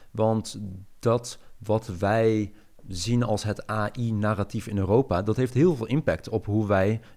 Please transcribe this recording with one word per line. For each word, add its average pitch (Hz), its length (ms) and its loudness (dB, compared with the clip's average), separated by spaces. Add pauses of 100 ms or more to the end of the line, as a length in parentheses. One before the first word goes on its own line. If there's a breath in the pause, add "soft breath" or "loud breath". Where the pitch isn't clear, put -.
(120)
Want 110 480 0 (400)
dat 120 380 0 (200 soft breath)
wat 107 300 -2 (120)
wij 107 540 2 (340 soft breath)
zien 104 360 0
als 107 200 0
het 107 280 -4
A 107 260 -2
I-narratief 107 680 -2
in 101 100 -4
Europa, 95 440 2
dat 107 140 0
heeft 127 180 0
heel 156 220 4
veel 113 100 -6
impact 117 440 -2
op 110 160 -4
hoe 107 220 0
wij 101 320 4 (180 soft breath)